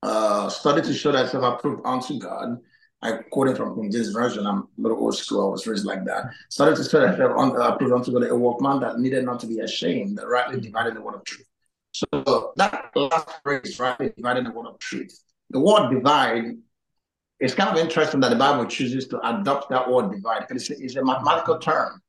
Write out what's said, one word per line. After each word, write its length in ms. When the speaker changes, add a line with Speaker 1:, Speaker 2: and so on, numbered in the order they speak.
Speaker 1:
uh, 460
"Study 320
to 120
show 180
thyself 320
approved 420
unto 340
God." 380
I 120
quoted 240
from 200
King 160
James 180
Version. 360
I'm 140
a 80
little 200
old 180
school. 320
I 40
was 160
raised 180
like 200
that. 200
"Study 260
to 80
show 220
thyself 320
un-, 180
approved 380
unto 180
God, 180
a 60
workman 460
that 180
needed 240
not 180
to 60
be 120
ashamed, 680
rightly 320
Speaker 2:
Mm-hmm. 80
Speaker 1:
dividing 300
the 60
word 140
of 80
truth." 240
So 640
that 380
last 340
phrase, 360
"rightly 380
dividing 280
the 60
word 160
of 120
truth." 380
The 80
word 300
divide, 640
it's 140
kind 160
of 80
interesting 420
that 100
the 60
Bible 300
chooses 420
to 120
adopt 500
that 200
word 220
divide, 360
because 220
it's 100
a, 40
it's 120
a 80
mathematical 520
Speaker 2:
Mm-hmm. 160
Speaker 1:
term. 380